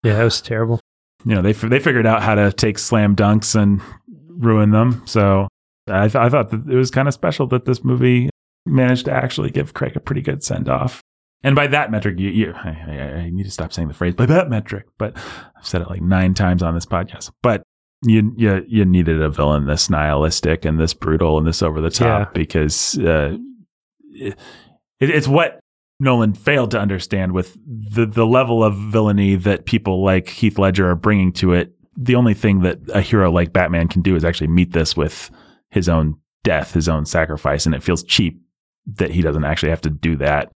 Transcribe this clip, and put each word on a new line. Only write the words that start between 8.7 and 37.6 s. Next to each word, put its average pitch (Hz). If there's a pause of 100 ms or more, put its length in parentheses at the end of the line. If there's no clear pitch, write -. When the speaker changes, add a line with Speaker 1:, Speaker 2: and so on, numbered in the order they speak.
Speaker 2:
to 139
actually 135
give 143
Craig -
a -
pretty -
good -
send -
off. - (400)
And 139
by 143
that 139
metric, 101
you, 95
you, 92
I, -
I, 78 (300)
I 85
need 95
to 98
stop 80
saying 82
the 73
phrase 87
"by 117
that 160
metric," 107 (100)
but 110 (400)
I've -
said 87
it, 85
like, 92
nine 92
times 90
on 85
this 87
podcast. - (100)
But 110 (420)
you, 110
you, 104
you 107
needed 85
a 78
villain 73
this 73
nihilistic 76
and 80
this 80
brutal 80
and 78
this 80
over 78
the 80
top 107
Speaker 1:
Yeah. -
Speaker 2:
because, 78
uh, 80 (720)
it, 202 (600)
it's 143
what 156 (400)
Nolan 117
failed 131
to 117
understand 95
with 90
the, 110
the 113
level 117
of 104
villainy 104
that 95
people 95
like 95
Heath -
Ledger 95
are 87
bringing 95
to 92
it. 87 (220)
The 123
only 120
thing 98
that 90 (140)
a 101
hero 95
like 87
Batman 85
can 90
do 92
is 80
actually 85
meet 87
this 80
with - (380)
his 87
own 80 (280)
death, 82
his 80
own 78
sacrifice, 78